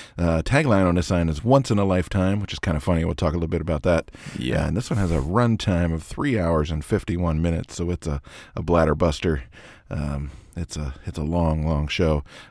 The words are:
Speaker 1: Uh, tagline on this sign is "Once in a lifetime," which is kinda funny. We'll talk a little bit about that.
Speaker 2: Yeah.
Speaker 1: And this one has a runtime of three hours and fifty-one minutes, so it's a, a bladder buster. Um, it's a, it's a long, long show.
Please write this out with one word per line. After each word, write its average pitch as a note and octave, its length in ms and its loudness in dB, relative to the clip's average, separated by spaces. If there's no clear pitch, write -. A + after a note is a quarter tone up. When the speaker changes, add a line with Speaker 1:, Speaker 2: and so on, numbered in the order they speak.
Speaker 1:
Uh, E2 240 2
tagline A2+ 460 4
on F2 80 4
this F2 120 2
sign E2+ 220 2
is D2+ 140 -4
"Once C3 280 4
in G#2 80 4
a G2+ 60 2
lifetime," F#2+ 540 0
which G2+ 140 -6
is - 60 -10
kinda D2+ 200 -2
funny. E2+ 240 0
We'll E2+ 120 -2
talk E2+ 180 0
a F2 40 -2
little E2 100 0
bit E2 140 -2
about D#2 220 -2
that. E2+ 280 2
Speaker 2:
Yeah. D2+ 280 -2
Speaker 1:
And D#2 100 -2
this B2 120 -4
one A2+ 100 0
has F2+ 120 0
a D#2+ 80 2
runtime F2 720 2
of D#2+ 100 -4
three C#3 360 -2
hours E2 320 2
and D2+ 120 -4
fifty-one F2 580 0
minutes, E2+ 340 -2
so F2 160 -4
it's E2+ 160 -6
a, C#2+ 140 -4
a D#2+ 60 -4
bladder D#2+ 340 4
buster. D#2+ 480 0
Um, C#2+ 420 -6
it's E2+ 200 -8
a, D2 180 -6
it's - 120 -8
a D#2 60 -4
long, D#2+ 420 0
long D2 220 0
show. D#2 360 2